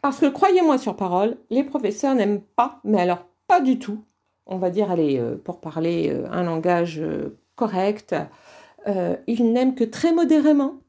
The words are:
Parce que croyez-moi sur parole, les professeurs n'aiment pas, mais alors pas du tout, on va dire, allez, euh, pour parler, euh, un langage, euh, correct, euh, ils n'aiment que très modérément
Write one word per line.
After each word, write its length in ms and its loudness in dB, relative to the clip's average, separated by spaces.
Parce 180 -4
que 60 4
croyez-moi 540 4
sur 160 -6
parole, 420 0
les 120 0
professeurs 520 -2
n'aiment 260 0
pas, 420 -4
mais 160 2
alors 280 0
pas 160 4
du 160 2
tout, 260 -10
on 100 -6
va 140 0
dire, 180 0
allez, 300 0
euh, 180 -4
pour 240 -12
parler, 480 -4
euh, 220 -6
un 120 -4
langage, 560 -2
euh, 380 -6
correct, 600 -2
euh, 280 -2
ils 240 2
n'aiment 240 2
que 80 0
très 300 0
modérément 760 2